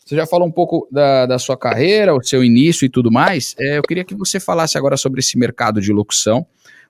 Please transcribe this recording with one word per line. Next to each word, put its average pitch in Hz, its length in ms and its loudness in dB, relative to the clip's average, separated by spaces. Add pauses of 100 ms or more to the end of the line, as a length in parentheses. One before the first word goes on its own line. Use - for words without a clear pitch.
você - 120 -10
já 160 100 -2
falou 175 220 0
um 160 40 -6
pouco 170 400 -2
da, 135 360 2
da 127 100 0
sua 127 180 -4
carreira, 160 600 2
o 127 80 -2
seu 127 200 0
início 127 400 4
e 131 60 2
tudo 120 220 0
mais. 151 480 0
É, 143 180 -2
eu 143 60 -2
queria 180 200 -4
que 190 120 -14
você 196 240 -6
falasse 170 360 -2
agora 139 220 -2
sobre 135 220 -4
esse - 180 -2
mercado 113 420 0
de 101 140 0
locução, 107 540 0 (420)